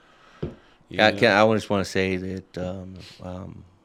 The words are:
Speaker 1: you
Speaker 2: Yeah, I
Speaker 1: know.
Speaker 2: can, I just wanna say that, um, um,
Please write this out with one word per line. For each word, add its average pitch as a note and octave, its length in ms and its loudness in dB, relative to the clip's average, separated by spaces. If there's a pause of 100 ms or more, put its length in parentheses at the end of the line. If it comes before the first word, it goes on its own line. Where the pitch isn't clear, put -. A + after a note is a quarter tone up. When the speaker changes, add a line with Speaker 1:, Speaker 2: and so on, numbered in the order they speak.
(420)
Speaker 1:
you - 60 -6 (420)
Speaker 2:
Yeah, G#2+ 160 4
I G#2+ 60 6
Speaker 1:
know. G2+ 60 -4
Speaker 2:
can, A2 140 6
I A2 220 6
just G2+ 160 -2
wanna G2 160 0
say F#2+ 300 -2
that, F#2 420 -10
um, F#2 360 -8 (280)
um, F2+ 420 -14 (200)